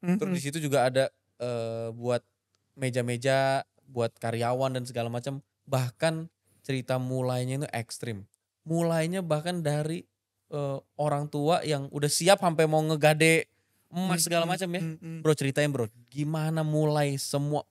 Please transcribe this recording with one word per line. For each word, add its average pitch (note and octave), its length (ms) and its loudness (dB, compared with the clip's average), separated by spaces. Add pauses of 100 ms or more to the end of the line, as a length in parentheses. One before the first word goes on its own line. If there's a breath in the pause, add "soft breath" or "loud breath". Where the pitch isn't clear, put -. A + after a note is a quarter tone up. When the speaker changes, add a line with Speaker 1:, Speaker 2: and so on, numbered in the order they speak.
Speaker 1:
mhm. F3+ 160 0
Speaker 2:
Terus G3 160 -2
di F3 80 -2
situ C#3+ 180 -6
juga C3+ 300 2
ada, C3 240 0 (240)
eh, A#2 540 -6
buat A#2+ 340 -2 (480)
meja-meja, C3 880 0 (240)
buat A#2+ 280 -2
karyawan A#2+ 600 -2
dan B2+ 100 -4
segala A#2+ 240 -6
macam. B2 300 -6 (260)
Bahkan D#3 600 -2 (340)
cerita C3 380 -4
mulainya B2+ 640 -2
itu - 80 -6
ekstrim. A2 560 -8 (380)
Mulainya E3 580 0
bahkan E3 400 -2
dari, D3+ 460 -2 (400)
eh, C#3 300 -6 (180)
orang D3 320 0
tua D3 340 0
yang C#3 280 -2
udah D3 180 -2
siap F#3 320 6
sampai E3 260 4
mau D#3 160 4
ngegade D#3 720 4 (380)
emas F3+ 280 0
Speaker 1:
Mhm, E3 80 0
Speaker 2:
segala E3+ 200 2
macam F#3 240 -2
ya. F3 120 -2
Speaker 1:
mhm. E3 400 -8
Speaker 2:
Bro, D#3 120 4
ceritain, C#3+ 340 2
Bro, B2+ 180 0 (220)
gimana D#3 540 -2
mulai D3+ 540 2
semua? C#3+ 560 -2